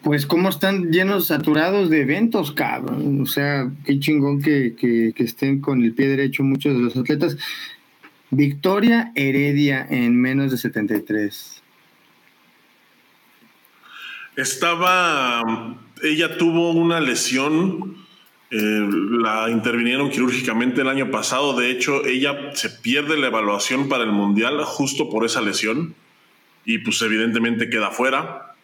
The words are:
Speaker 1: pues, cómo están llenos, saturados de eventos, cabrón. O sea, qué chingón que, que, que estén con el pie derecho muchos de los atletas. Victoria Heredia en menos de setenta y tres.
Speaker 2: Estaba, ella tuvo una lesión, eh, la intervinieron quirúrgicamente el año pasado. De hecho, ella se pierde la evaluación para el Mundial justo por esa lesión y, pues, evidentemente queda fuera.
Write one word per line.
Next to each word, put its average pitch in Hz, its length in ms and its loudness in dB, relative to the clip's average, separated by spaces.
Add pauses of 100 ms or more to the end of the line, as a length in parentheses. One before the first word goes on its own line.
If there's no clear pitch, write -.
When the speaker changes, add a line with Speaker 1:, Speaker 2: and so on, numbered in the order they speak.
Speaker 1:
pues, 147 240 0
cómo 180 240 2
están 190 420 0
llenos, 190 360 2
saturados 160 600 2
de 156 140 4
eventos, 180 500 0
cabrón. 135 720 -2
O 127 40 0
sea, 143 440 0 (160)
qué 139 120 2
chingón 143 440 2
que, 139 360 2
que, 117 380 2
que 123 80 0
estén 139 380 -2
con 135 200 2
el 113 120 2
pie 135 140 2
derecho 135 340 0
muchos 135 320 2
de 123 60 2
los 120 140 0
atletas. 147 440 0 (880)
Victoria 190 880 2
Heredia 139 760 2
en 123 320 2
menos 135 300 2
de 127 80 -2
setenta 110 360 -2
y 104 60 0
tres. - 600 -6 (2750)
Speaker 2:
Estaba, 135 1400 0 (260)
ella 156 340 0
tuvo 170 360 2
una 165 280 2
lesión, 147 960 0 (540)
eh, 107 400 0
la 110 580 0
intervinieron 120 640 0
quirúrgicamente 123 680 0
el 131 80 0
año 135 240 -2
pasado. 127 440 -2
De 123 140 0
hecho, 131 340 -2
ella 139 500 -2
se - 140 -4
pierde 147 480 -2
la 139 120 0
evaluación 110 600 0
para 131 140 0
el 107 80 -2
Mundial 104 540 0
justo 143 440 -2
por 107 160 0
esa 117 160 -2
lesión 117 540 -2 (680)
y, 113 140 -2
pues, 110 220 -4
evidentemente 113 680 0
queda 107 220 -2
fuera. 131 580 -4 (140)